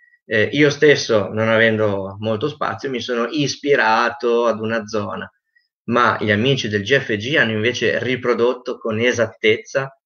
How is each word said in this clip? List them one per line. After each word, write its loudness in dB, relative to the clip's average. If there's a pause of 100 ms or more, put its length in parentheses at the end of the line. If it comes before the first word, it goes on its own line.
(260)
Eh, 0
io 4
stesso, 4
non 0
avendo 2
molto -2
spazio, -6
mi -6
sono -2
ispirato 0
ad 0
una -4
zona, -6 (560)
ma 2
gli 0
amici 0
del -2
G 2
F -4
G -4
hanno 2
invece -2
riprodotto -2
con -4
esattezza 0